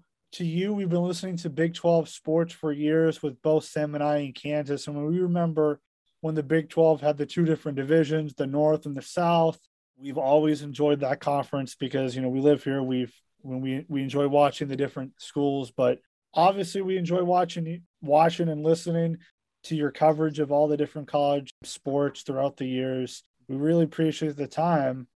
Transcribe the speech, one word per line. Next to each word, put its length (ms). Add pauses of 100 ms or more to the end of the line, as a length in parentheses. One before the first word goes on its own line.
(340)
to 120
you. 280
We've 160
been 140
listening 360
to 120
Big 240
Twelve 340
sports 460
for 180
years 500
with 200
both 220
Sam 300
and 80
I 160
in 140
Kansas. 540
And 100
when 100
we 140
remember 600 (420)
when 120
the 80
Big 280
Twelve 320
had 160
the 80
two 180
different 320
divisions, 580
the 120
North 400
and 100
the 60
South, 560 (380)
we've 220
always 440
enjoyed 380
that 200
conference 540
because, 420
you 60
know, 80
we 100
live 240
here. 180
We've, 320 (300)
when 160
we, 280
we 140
enjoy 240
watching 420
the 80
different 420
schools, 520
but 300 (320)
obviously 480
we 160
enjoy 260
watching, 600 (180)
watching 480
and 160
listening 540 (460)
to 120
your 140
coverage 480
of 120
all 160
the 120
different 280
college 460 (100)
sports 600
throughout 340
the 100
years. 560 (240)
We 100
really 280
appreciate 520
the 100
time. 600 (120)